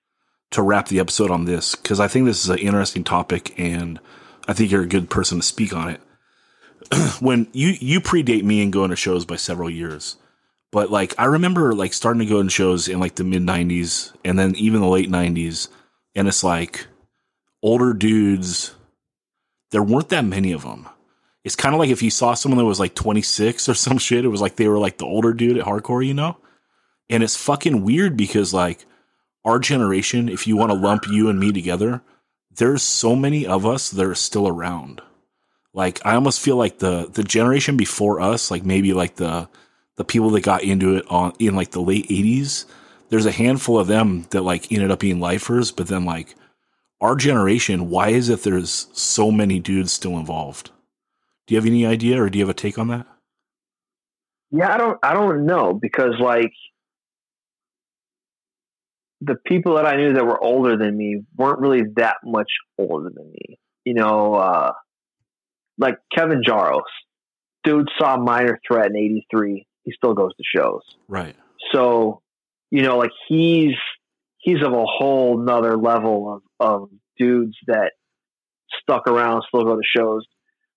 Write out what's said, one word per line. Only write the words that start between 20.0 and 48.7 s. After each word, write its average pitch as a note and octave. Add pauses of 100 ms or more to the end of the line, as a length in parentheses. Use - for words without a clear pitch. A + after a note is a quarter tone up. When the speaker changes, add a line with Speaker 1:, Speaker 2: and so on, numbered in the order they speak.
Speaker 1:
that D#3+
many F#2+
of D2+
'em. A1+ (560)
It's -
kinda C#3+
like D#3
if B2
you A2+
saw A#2+
someone C3
that A#2+
was, G2
like, F#2
twenty-six G#2+
or B2
some C3
shit, B2
it B2+
was G#2
like G2
they A2
were, G#2
like, F#2+
the -
older A2
dude A#2+
at -
hardcore, A2+
you C#3
know? D3+ (720)
And A#2
it's A2
fucking C#3+
weird D3+
because, G2+
like, F2+ (600)
our A2+
generation, A#2+
if F#2
you A2
wanna G#2+
lump G2+
you G#2
and G2
me G#2
together, G2 (480)
there's C3+
so -
many C#3+
of F#2+
us B2+
that F#2+
are F#2+
still G2+
around. E2+ (720)
Like, F#2
I G#2
almost C3
feel C3+
like A2+
the, F2+
the A2
generation B2+
before G2+
us, G#2
like, F2+
maybe, F#2+
like, F2+
the, E2+ (480)
the -
people A2
that G#2+
got F#2
into F#2+
it F#2
on, F2+
in, G#2+
like, F#2
the F2+
late F#2+
eighties, A2+ (440)
there's A2
a G#2
handful A#2
of F#2
them G2+
that, G2
like, F2+
ended G2+
up F#2
being F#2
lifers, G#2+
but F2+
then, F#2
like, E2 (680)
our A#2
generation, G#2+
why F#2
is A#2+
it A2+
there's F2+